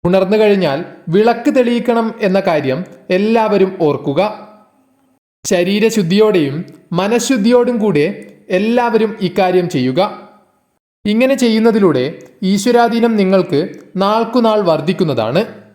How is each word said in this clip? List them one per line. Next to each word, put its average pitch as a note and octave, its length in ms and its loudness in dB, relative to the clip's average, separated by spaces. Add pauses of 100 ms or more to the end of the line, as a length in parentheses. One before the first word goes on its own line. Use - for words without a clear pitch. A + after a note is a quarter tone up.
ഉണർന്നു F#3+ 340 2
കഴിഞ്ഞാൽ F3+ 380 2 (340)
വിളക്ക് A#3 420 2
തെളിയിക്കണം A#3+ 500 0 (200)
എന്ന F#3+ 220 2
കാര്യം D3 320 -2 (360)
എല്ലാവരും G3+ 560 2 (140)
ഓർക്കുക. C#3+ 340 -2 (1300)
ശരീരശുദ്ധിയോടെയും G3 1040 2 (440)
മനഃശുദ്ധിയോടും A#3+ 840 2
കൂടെ D#3+ 240 0 (520)
എല്ലാവരും A3+ 540 0 (160)
ഇക്കാര്യം F3+ 480 0
ചെയ്യുക. C3 240 0 (1040)
ഇങ്ങനെ B3 380 2
ചെയ്യുന്നതിലൂടെ G#3+ 600 2 (480)
ഈശ്വരാധീനം A#3 680 2
നിങ്ങൾക്ക് F#3 420 0 (420)
നാൾക്കുനാൾ A3 560 0 (100)
വർദ്ധിക്കുന്നതാണ്. D3+ 760 0 (320)